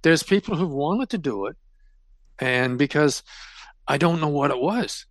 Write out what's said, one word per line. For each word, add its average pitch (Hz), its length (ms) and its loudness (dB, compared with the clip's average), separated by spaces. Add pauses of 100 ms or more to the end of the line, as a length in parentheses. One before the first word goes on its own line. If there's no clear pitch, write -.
There's 160 200 4
people 196 340 0
who've 170 140 -2
wanted 160 400 -2
to 220 80 -4
do 107 280 -4
it, 123 100 -8 (800)
and 127 400 0
because 143 440 2 (680)
I 139 100 0
don't 170 220 2
know 156 80 0
what 143 220 0
it 127 100 -2
was. 185 500 -4